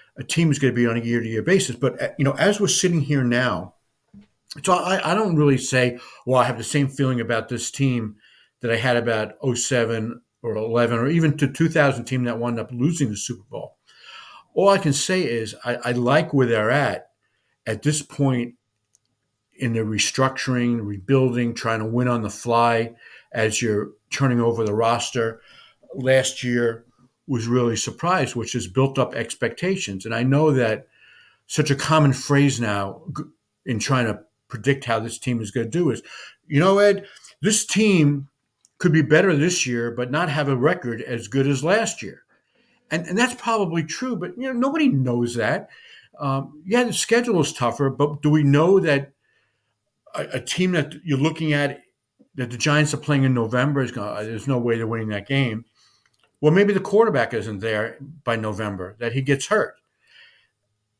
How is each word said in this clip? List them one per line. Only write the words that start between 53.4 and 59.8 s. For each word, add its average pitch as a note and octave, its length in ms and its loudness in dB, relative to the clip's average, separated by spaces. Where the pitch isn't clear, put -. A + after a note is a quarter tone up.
is A#2+ 100 -4
gonna, G#2 320 -6
there's A2+ 240 -8
no C3+ 80 2
way A#2 220 0
they're A2+ 80 -4
winning A2 240 -4
that G#2 180 -6
game? B2 380 -2
Well, D3+ 140 4
maybe G3+ 180 6
the F#3+ 80 2
quarterback F#3+ 540 2
isn't G#2+ 240 -4
there A2 400 -4
by A#2 120 0
November, G#2 640 -6
that A#2 140 -4
he C3+ 80 -2
gets C3+ 280 0
hurt. G3+ 260 0